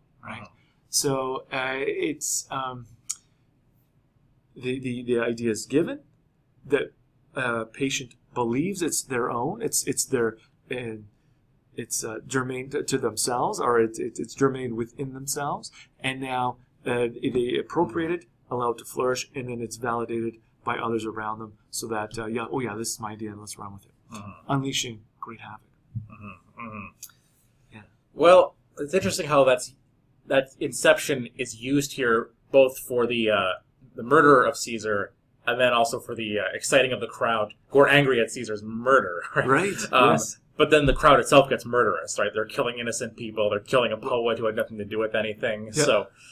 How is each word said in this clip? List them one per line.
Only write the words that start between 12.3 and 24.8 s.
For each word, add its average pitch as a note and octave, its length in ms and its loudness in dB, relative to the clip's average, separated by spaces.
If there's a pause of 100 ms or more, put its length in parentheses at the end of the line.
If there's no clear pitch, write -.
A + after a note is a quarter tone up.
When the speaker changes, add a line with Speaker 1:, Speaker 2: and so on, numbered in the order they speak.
Speaker 1:
to, C#3+ 120 -4
to C3+ 140 -2
themselves, B2 640 -2
or A#2+ 200 4
it's, A2 200 0
it's, A2+ 200 -6
it's - 140 -10
germane B2+ 420 0
within B2+ 380 -8
themselves, C#3+ 580 -6 (280)
and C3 200 -4
now, B2+ 380 -4 (280)
uh, A#2+ 220 0 (140)
they B2+ 380 0
appropriate E3 520 -2
it, E3+ 140 -6 (240)
allow B2 220 -2
it A2+ 80 -6
to - 60 -18
flourish, B2+ 500 -2
and B2 140 -8
then A#2 120 -8
it's A2 140 -8
validated A#2 600 -4 (280)
by A#2+ 140 -4
others A2+ 280 -2
around A2 340 -8
them, G#2+ 140 -14 (160)
so - 180 -10
that, G#2+ 300 -6
uh, A2+ 80 -6
yeah, A2+ 260 -6
"Oh C3+ 80 -2
yeah, G#2+ 160 -6
this A2+ 180 -6
is - 60 -12
my G#2+ 120 -8
idea, G#2+ 200 -10
and G#2 80 -14
let's G#2+ 180 -16
run G2+ 160 -12
with G2 120 -18
it." - 60 -20 (220)
Speaker 2:
Uh-huh. G2+ 180 -14 (180)
Speaker 1:
Unleashing C3+ 520 -4 (180)